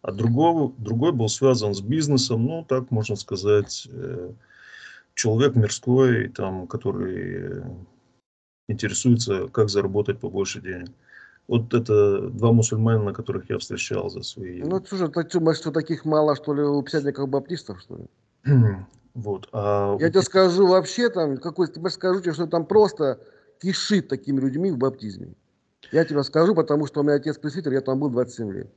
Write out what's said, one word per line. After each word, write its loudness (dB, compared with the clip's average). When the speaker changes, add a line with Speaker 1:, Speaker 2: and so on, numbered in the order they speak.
Speaker 1:
А -6
другого, 2
другой 0
был 0
связан 2
с -6
бизнесом, 0
ну, -6
так -2
можно -2
сказать, 0
э, -10
человек 2
мирской, 2
там, -8
который, -6
э, -12
интересуется, 0
как 0
заработать -2
побольше -6
денег. -12
Вот 0
это 2
два 2
мусульманина, 2
которых -8
я -4
встречал -6
за -12
свои -12
Speaker 2:
Ну, -2
слушай, -4
ты -4
думаешь, 2
что -6
таких -4
мало, 4
что -6
ли, 0
у 0
пятидесятников -4
баптистов, -6
что -16
ли? -14
Speaker 1:
<clears throat> 4
Вот, -6
а 0
Speaker 2:
Я 2
Speaker 1:
у 4
Speaker 2:
тебе 6
Speaker 1:
пяти- 0
Speaker 2:
скажу 4
вообще, 2
там, -2
какой, -2
ты -6
скажу -2
тебе, -2
что -4
там -2
просто 4
кишит 0
такими -2
людьми 0
в -2
баптизме. -4
Я 4
тебе 0
скажу, 2
потому 0
что -4
у 2
меня 4
отец -2
пресвитер, -6
я 2
там 0
был 0
двадцать -2
семь -6
лет. -10